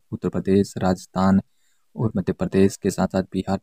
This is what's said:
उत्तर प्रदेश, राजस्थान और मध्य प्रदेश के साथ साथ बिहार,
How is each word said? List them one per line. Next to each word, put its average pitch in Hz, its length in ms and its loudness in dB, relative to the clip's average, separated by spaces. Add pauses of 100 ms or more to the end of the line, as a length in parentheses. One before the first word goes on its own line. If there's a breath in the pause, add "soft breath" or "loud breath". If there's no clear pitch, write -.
(120)
उत्तर 90 180 -4
प्रदेश, 95 480 0
राजस्थान 95 640 0 (540)
और 113 220 -2
मध्य 92 160 -2
प्रदेश 95 440 2
के 98 120 -2
साथ 92 180 -2
साथ 92 160 -2
बिहार, 95 400 -4